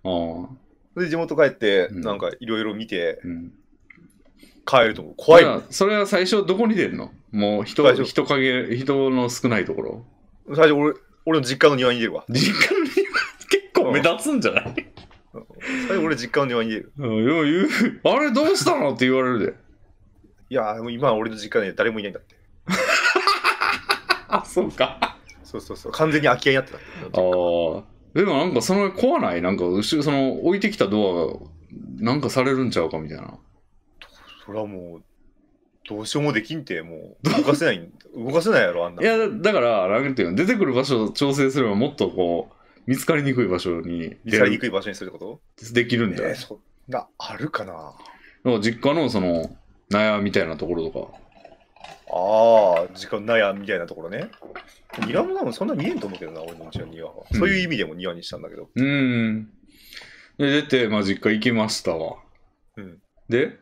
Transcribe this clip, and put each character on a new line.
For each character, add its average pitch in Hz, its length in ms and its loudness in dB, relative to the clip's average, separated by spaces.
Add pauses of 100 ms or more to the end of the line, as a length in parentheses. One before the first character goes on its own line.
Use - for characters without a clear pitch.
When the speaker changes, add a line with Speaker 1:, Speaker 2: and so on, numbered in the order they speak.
Speaker 1:
あ 85 440 -4 (480)
あ。 170 40 -6
Speaker 2:
で、 180 80 -2
地 160 80 -4
元 160 180 -4
帰 147 100 6
っ 131 80 4
て、 98 340 2
Speaker 1:
う 95 120 -10
ん。 - 40 -8
Speaker 2:
な 107 100 -4
ん 101 60 -4
か 90 200 -4
い - 60 -16
ろ 113 160 -4
い 107 40 -2
ろ 107 100 -4
見 110 120 -10
て、 85 380 -4
Speaker 1:
う 90 40 -10
ん。 85 240 -12 (1120)
Speaker 2:
帰 131 140 4
る 110 140 2
と - 60 -12
思 78 120 -16
う。 - 40 -20
怖 165 240 12
い 170 60 8
も 113 100 0
ん。 - 40 -4
Speaker 1:
じ - 40 -18
ゃ - 40 -20
あ、 - 40 -16
そ 190 140 2
れ 208 100 2
は 202 100 0
最 185 180 2
初 196 200 2
ど 180 120 0
こ 226 100 2
に 226 80 2
出 151 140 0
る - 80 -8
の？ - 140 -10 (220)
も 104 300 2
う - 20 -6
人、 - 200 0
Speaker 2:
最 123 120 8
初。 131 80 0
Speaker 1:
人 - 220 0
影、 131 500 0
人 135 320 0
の 123 220 0
少 120 180 -2
な 110 100 2
い - 60 0
と - 100 -6
こ - 80 -6
ろ？ 110 220 -10 (500)
Speaker 2:
最 160 140 8
初 147 40 6
俺、 147 220 2 (300)
俺 160 160 2
の 127 60 -2
実 135 200 4
家 147 40 10
の 139 60 2
庭 123 180 2
に 120 60 -2
出 113 60 0
る 80 80 -4
わ。 76 140 -8
Speaker 1:
実 151 260 0
家 - 240 2
の 330 60 2
庭？ 262 80 -4 (580)
結 392 240 0
構 - 180 2
目 143 80 2
立 170 300 0
つ - 20 0
ん 247 80 0
じ 117 80 2
ゃ 92 40 2
な - 100 -2
い？ - 120 -10 (600)
Speaker 2:
う - 40 -14
ん。 - 80 -18 (420)
最 196 80 0
初 160 100 0
俺 151 100 0
実 123 240 -2
家 - 0 -
の 139 60 2
庭 120 160 0
に 113 80 -2
出 107 60 -2
る。 - 200 -10
Speaker 1:
う 139 100 -6
ん、 110 180 2
よ 160 160 4
う 151 40 2
言 170 200 2
う。 302 40 0 (360)
「あ 196 160 6
れ 285 120 0
ど 302 180 4
う 381 60 4
し - 80 -2
た 339 120 2
の？」 151 180 0
っ - 40 -10
て 127 80 2
言 131 100 4
わ 131 60 2
れ 127 100 0
る 117 80 0
で。 - 140 -2 (960)
Speaker 2:
い 127 60 -10
や、 110 200 -2
も 113 100 -10
う 120 80 -8
今 120 220 0
俺 110 160 0
の 110 60 -10
実 107 240 -2
家 98 60 -2
に 90 80 -6
誰 110 160 2
も 110 100 -6
い - 20 -10
な 104 60 -8
い 92 40 -10
ん - 20 -16
だ - 60 -12
っ - 20 -20
て。 - 140 -20 (280)
Speaker 1:
<laughs> - 1600 0
あ、 202 160 -2
そ - 180 -2
う 156 80 -4
か。 - 480 -2 (340)
Speaker 2:
そ 113 60 -10
う - 20 -8
そ - 140 -14
う - 20 -12
そ - 140 -14
う。 - 20 -10
完 156 180 2
全 147 100 2
に 143 60 2
空 123 140 4
き - 60 -2
家 135 60 4
に 135 40 4
な 131 60 2
っ - 20 -10
て - 80 -16
た。 - 60 -16
Speaker 1:
あ - 20 -18 (320)
ー。 87 720 0 (300)
で 170 100 2
も 175 120 0
な 156 100 2
ん 170 80 -2
か 117 60 2
そ 185 140 0
の 196 180 0
怖 277 280 2
な 92 160 -2
い？ 85 60 -2
な 90 80 0
ん 98 60 0
か 87 80 -2
後 101 320 0
ろ、 147 60 0
そ 147 80 0
の 135 340 0
置 180 120 2
い 196 40 -4
て 214 100 0
き 208 60 -8
た 110 100 2
ド 101 240 2
ア 85 160 0
が - 60 -6 (680)
な 117 160 0
ん 147 60 -2
か 120 100 -2
さ 127 140 0
れ 135 80 2
る 131 120 0
ん 110 60 -2
ち - 80 -2
ゃ 85 40 2
う 80 80 -2
か 82 80 -8
み 78 100 -10
た 78 60 -12
い - 40 -14
な。 - 200 -16 (1080)
Speaker 2:
そ 101 80 -16
れ 104 60 -6
は 107 80 -6
も 87 320 -14
う、 - 40 -20 (840)
ど 107 120 -8
う 107 60 -10
し - 80 -8
よ 147 60 2
う 147 40 0
も 147 80 2
で - 100 0
き - 120 -10
ん 151 100 -10
て、 85 180 -8
も 85 400 -16
う。 - 80 0
動 - 120 2
か 143 120 4
せ 165 100 0
な 131 80 2
い、 87 260 -8
Speaker 1:
<laughs> - 180 -20
Speaker 2:
動 123 160 -6
か 165 100 4
せ 214 80 0
な 165 80 6
い 113 40 6
や 87 100 2
ろ、 85 140 -2
あ - 20 -6
ん 87 80 -12
な。 - 60 -4
Speaker 1:
い - 40 2
や、 226 100 2
だ、 220 120 0
だ 214 240 0
か 165 80 2
ら、 107 280 2
な 127 200 0
ん 135 60 -4
て 107 80 0
い 87 40 2
う 85 40 -2
の、 92 60 -2
出 165 100 2
て 240 100 2
く 196 80 2
る 131 100 0
場 127 100 2
所 117 200 0
を 107 60 -2
調 139 220 0
整 135 180 2
す 139 100 -2
れ 117 80 2
ば 101 60 0
も 120 140 2
っ - 60 -10
と 95 160 0
こ 87 400 -2
う、 - 40 -20 (320)
見 127 100 0
つ - 80 -8
か 165 120 2
り 147 60 0
に 135 120 0
く 123 100 2
い - 20 0
場 90 120 0
所 85 220 -4
に 85 200 -8
出 82 80 -8
る。 - 160 -16
Speaker 2:
見 110 80 -4
つ 107 60 4
か 123 80 6
り 104 40 2
に 104 80 -2
く 127 80 -6
い 110 40 -2
場 95 120 -4
所 101 80 -10
に 92 60 -14
す 98 80 -14
る 92 60 -12
っ - 20 -20
て 82 60 -20
こ 107 220 -16 (160)
と？ 113 160 -16
Speaker 1:
で 120 140 4
き 120 100 0
る 113 120 2
ん 87 80 -4
だ 101 60 -6
よ。 95 80 -4
Speaker 2:
え - 20 -6
ー、 - 20 -6
そ - 200 -14
ん - 40 -20 (300)
な、 127 200 -8 (100)
あ 110 180 -12
る 147 140 -8
か - 140 -6
な？ 95 80 -14
Speaker 1:
だ 82 80 -14
か 76 140 -18 (500)
ら 120 160 2
実 117 200 -2
家 143 140 2
の 151 140 0
そ 107 120 -2
の、 87 360 -2 (340)
納 104 100 2
屋 107 180 2
み 101 140 -2
た 98 100 2
い 82 60 -2
な 80 80 -6
と - 100 -8
こ 87 80 -2
ろ 80 160 -4
と - 160 -10
か。 - 120 -20 (960)
Speaker 2:
あ 101 720 6
ー、 - 80 -16
実 - 220 -8
家 101 40 -4
の 104 60 -10
納 113 120 2
屋 98 140 2
み 98 140 -10
た 104 80 -4
い 90 40 -2
な 85 80 -6
と - 80 -14
こ 80 80 -14
ろ 85 80 -12
ね。 156 200 -10 (760)
庭 143 160 -2
も 381 120 -4
多 381 100 -4
分 120 80 -4
そ 190 120 -8
ん 226 40 -4
な 294 60 -4
見 156 120 -4
え 359 80 -2
ん 277 60 -6
と 104 60 -8
思 95 100 -10
う - 20 -18
け 87 80 -12
ど 78 60 -14
な、 80 100 -12
俺 82 160 -14
の 80 80 -18
う - 40 -18
ち - 80 -12
の 82 80 -10
庭 82 220 -14
は。 - 240 -18
Speaker 1:
う 113 40 0
ん。 - 20 2
Speaker 2:
そ 170 80 2
う - 20 2
い 190 120 2
う - 20 0
意 180 60 -2
味 151 100 -2
で 92 60 -2
も 78 100 -10
庭 87 200 -8
に 85 80 -14
し - 60 -14
た 87 100 -12
ん 80 40 -16
だ 82 80 -16
け 80 60 -18
ど。 85 180 -18
Speaker 1:
う 123 80 -2
ん。 120 680 0 (880)
で、 143 240 2
出 - 20 -8
て、 127 240 2
ま 107 100 0
あ、 101 40 0
実 98 260 0
家 107 60 2
行 110 80 -2
き 123 100 2
ま 110 160 0
し - 140 -6
た 82 140 -2
わ。 76 200 -8 (600)
Speaker 2:
う 107 60 -16
ん。 87 160 -20 (300)
Speaker 1:
で？ 123 340 0